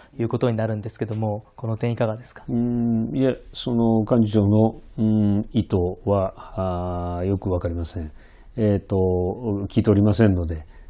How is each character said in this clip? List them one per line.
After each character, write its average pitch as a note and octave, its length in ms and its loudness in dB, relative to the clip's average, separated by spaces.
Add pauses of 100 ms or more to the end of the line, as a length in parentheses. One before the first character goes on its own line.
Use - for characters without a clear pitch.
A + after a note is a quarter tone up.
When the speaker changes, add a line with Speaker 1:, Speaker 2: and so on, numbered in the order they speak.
(180)
Speaker 1:
い A#2 40 -2
う A#2 80 -2
こ A#2+ 80 -2
と B2 120 2
に A2+ 60 -2
な A2 100 -2
る A2 80 -4
ん G#2 60 -6
で G#2+ 80 -12
す - 100 -14
け A#2 60 -4
ど G#2+ 100 -6
も、 G#2+ 300 -4 (100)
こ - 120 -12
の A2+ 100 -4
点 A#2+ 160 -2
い A2+ 40 -4
か A#2+ 100 0
が A2 100 -4
で B2 80 -18
す - 100 -20
か？ - 140 -20
Speaker 2:
う - 40 -6
ん、 A#2+ 640 0
い C3 80 0
え、 C3 200 0 (100)
そ - 220 -6
の A2+ 260 4
幹 A2 260 2
事 G#2 60 -4
長 G#2 160 4
の、 A2 320 4 (160)
う A2 60 -2
ん、 G#2+ 500 2
意 A#2 120 0
図 - 120 -2 (300)
は、 F2+ 1120 -2
あ - 40 -6
ー、 - 40 -2
よ G2 100 2
く F#2+ 140 -4
わ F2+ 100 0
か F2+ 80 -4
り E2+ 60 -4
ま E2+ 100 -4
せ E2+ 160 -8
ん。 D#2 100 -10 (460)
え G#2 200 2
ー - 20 -2
と、 G2 180 -4 (720)
聞 - 120 0
い - 20 0
て A2 80 4
お G#2 40 6
り G2+ 80 6
ま G#2 120 4
せ A2+ 140 4
ん F#2+ 60 4
の F2 120 -2
で、 D#2+ 200 -8 (240)